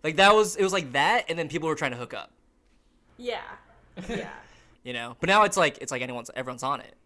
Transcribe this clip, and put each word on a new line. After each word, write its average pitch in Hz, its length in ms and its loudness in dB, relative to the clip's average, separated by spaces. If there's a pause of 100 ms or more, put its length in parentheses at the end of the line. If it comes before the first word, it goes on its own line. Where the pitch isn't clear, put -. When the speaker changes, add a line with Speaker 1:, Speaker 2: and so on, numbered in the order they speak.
Speaker 1:
Like, 160 140 -4
that 196 180 8
was, 214 200 4
it 196 80 2
was 190 100 2
like 156 200 -2
that, 175 360 4
and 165 80 -2
then 160 120 -4
people 160 180 -4
were 156 80 0
trying 143 160 -4
to 120 60 -10
hook 120 160 -12
up. 101 180 -12 (880)
Speaker 2:
Yeah. 240 240 -8 (560)
Speaker 1:
<laughs> 185 120 -12
Speaker 2:
Yeah. 226 200 -8 (540)
Speaker 1:
You 123 100 -10
know? 120 260 -10
But 160 80 -4
now 208 160 6
it's, 196 140 2
like, 156 240 2
it's, 131 100 -10
like, 127 100 -4
anyone's, 123 340 -8
everyone's 127 280 -8
on 135 160 -2
it - 160 -20 (100)